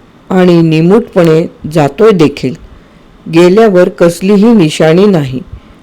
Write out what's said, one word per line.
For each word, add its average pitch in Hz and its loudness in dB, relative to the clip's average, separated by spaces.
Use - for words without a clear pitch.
आणि 180 2
निमूटपणे 170 0
जातोय 165 0
देखील. 143 -2
गेल्यावर 180 2
कसलीही 190 0
निशाणी 165 0
नाही, 143 -2